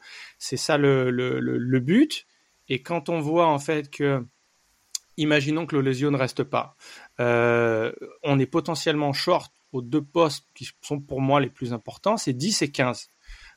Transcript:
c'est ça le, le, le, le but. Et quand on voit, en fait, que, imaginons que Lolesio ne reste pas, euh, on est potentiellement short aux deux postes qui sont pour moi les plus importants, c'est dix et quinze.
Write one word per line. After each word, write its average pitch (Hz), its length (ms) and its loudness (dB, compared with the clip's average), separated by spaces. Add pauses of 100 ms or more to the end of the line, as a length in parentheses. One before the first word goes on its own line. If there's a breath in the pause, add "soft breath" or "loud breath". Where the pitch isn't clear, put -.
(380 loud breath)
c'est - 200 -6
ça 156 200 0
le, 139 320 4
le, 127 300 0
le, 123 180 0
le 127 220 2
but. 208 460 2 (420)
Et 127 140 -4
quand 170 260 -6
on 165 140 -2
voit, 165 260 4
en 143 120 2
fait, 147 300 -4
que, 139 320 0 (960)
imaginons 151 480 0
que 151 100 -4
Lolesio 135 360 0
ne 139 60 2
reste 131 260 -2
pas, - 320 -4 (440 loud breath)
euh, 117 720 2 (320)
on 139 160 4
est 131 60 2
potentiellement 151 680 -2
short 170 380 -2 (220)
aux 131 80 -4
deux 139 220 -2
postes 156 420 0 (100)
qui - 140 -14 (120)
sont 147 200 -6
pour 135 200 -6
moi 139 200 4
les 127 80 0
plus 123 240 -8
importants, 190 440 -4
c'est 139 160 -2
dix 151 280 -2
et 143 100 0
quinze. 123 380 -2 (480 soft breath)